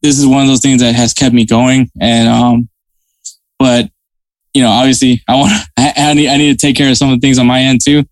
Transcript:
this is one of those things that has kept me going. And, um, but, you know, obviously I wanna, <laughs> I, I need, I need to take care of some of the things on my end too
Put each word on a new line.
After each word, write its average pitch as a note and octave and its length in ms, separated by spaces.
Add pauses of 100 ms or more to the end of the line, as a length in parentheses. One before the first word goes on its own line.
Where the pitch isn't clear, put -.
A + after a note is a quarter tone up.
this C#3+ 160
is C#3+ 80
one C3+ 160
of C3+ 60
those C3+ 140
things C3 200
that A#2+ 140
has A#2 180
kept B2 220
me A#2 100
going. B2+ 540
And, A#2 280
um, A#2+ 420 (920)
but, B2 300 (680)
you C3+ 80
know, A#2 60
obviously B2 580
I B2 80
wanna, G3+ 320
<laughs> - 100
I, C3+ 200
I D3 160
need, D3 160
I C#3 80
need C#3+ 200
to - 80
take C3+ 100
care C#3 140
of B2+ 80
some C#3 140
of B2 80
the B2+ 60
things C3+ 120
on B2+ 80
my B2+ 160
end C3 240
too D3 260